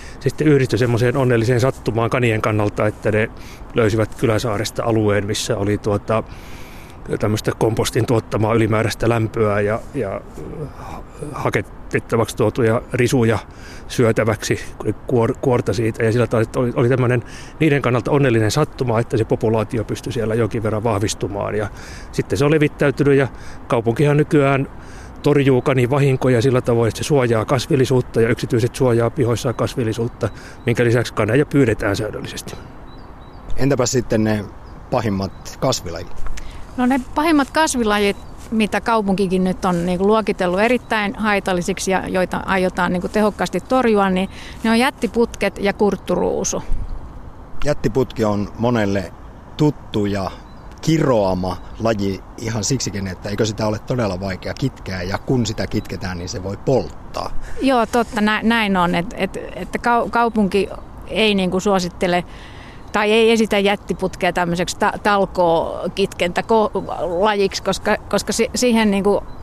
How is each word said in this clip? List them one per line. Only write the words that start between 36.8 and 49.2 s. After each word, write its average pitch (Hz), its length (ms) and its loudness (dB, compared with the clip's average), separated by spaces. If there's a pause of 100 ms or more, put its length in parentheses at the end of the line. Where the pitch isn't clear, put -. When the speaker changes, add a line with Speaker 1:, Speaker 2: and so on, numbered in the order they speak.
Speaker 3:
ne 262 140 4 (140)
pahimmat 302 360 2
kasvilajit, 214 680 2 (340)
mitä 214 300 0
kaupunkikin 196 640 2
nyt 185 200 -2
on 175 220 0
niinku 180 200 0
luokitellut 196 540 2
erittäin 226 540 0
haitallisiksi 196 760 -2
ja 185 180 0
joita 180 380 -2
aiotaan 185 460 0
niinku 180 160 -2
tehokkaasti 190 520 0
torjua, 220 500 2
niin 185 180 0 (360)
ne 226 60 4
on 226 80 4
jättiputket 233 800 0
ja 196 140 0
kurtturuusu. 185 880 0 (1000)
Speaker 2:
Jättiputki 131 600 0
on 104 240 0 (100)
monelle 104 540 0 (440)